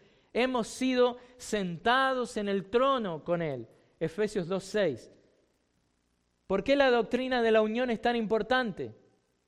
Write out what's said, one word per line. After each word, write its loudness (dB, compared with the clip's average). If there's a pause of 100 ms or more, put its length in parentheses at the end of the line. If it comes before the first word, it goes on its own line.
(320)
Hemos 0
sido 2 (180)
sentados 0
en -4
el -4
trono 0
con 0
Él. -4 (320)
Efesios -2
dos -4
seis. -2 (1400)
¿Por -2
qué 2
la 4
doctrina 0
de 2
la 6
unión -2
es -4
tan 0
importante? -2 (540)